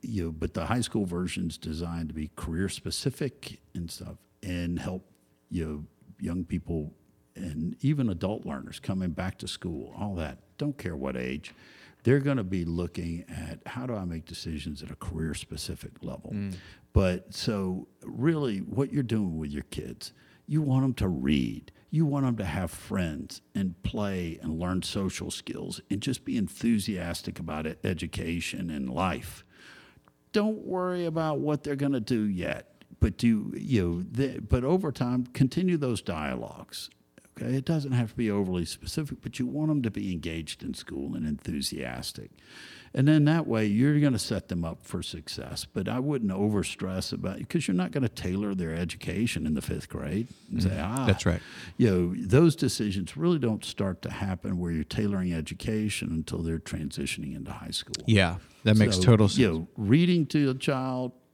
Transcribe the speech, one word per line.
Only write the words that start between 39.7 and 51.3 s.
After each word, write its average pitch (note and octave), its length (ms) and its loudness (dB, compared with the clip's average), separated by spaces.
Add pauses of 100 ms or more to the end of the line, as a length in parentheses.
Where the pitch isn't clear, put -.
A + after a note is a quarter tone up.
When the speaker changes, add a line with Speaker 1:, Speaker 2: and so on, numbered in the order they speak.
Speaker 1:
'em D3 120 4
to A2+ 60 2
be G2+ 220 -4
engaged E2 520 -6
in - 100 -6
school - 420 -8
and D#2 100 -4
enthusiastic. C#2 1040 -6 (640)
And C#3 140 6
then D#3 160 8
that D#3 240 4
way, A2 180 2
you're C3 360 4
gonna C3+ 180 4
set - 300 -2
them E2+ 160 -2
up - 200 -6
for - 160 -6
success. - 640 -8
But F#2+ 220 -4
I A2+ 120 0
wouldn't C3 320 0
overstress F#2+ 840 0
about, - 340 -6
'cause E3 200 0
you're G3 80 2
not F3+ 160 2
gonna C3 180 0
tailor G2 440 -2
their E2 220 -2
education F2 720 -2
in D#2 60 0
the C#2+ 80 0
fifth - 260 -6
grade D2+ 400 -4 (240)
and - 100 0
say, F#2 100 4
Speaker 2:
Mm-hmm. F#2+ 120 -2
Speaker 1:
"Ah," A#2+ 240 0
Speaker 2:
That's G2 180 4
right. F2 160 4 (360)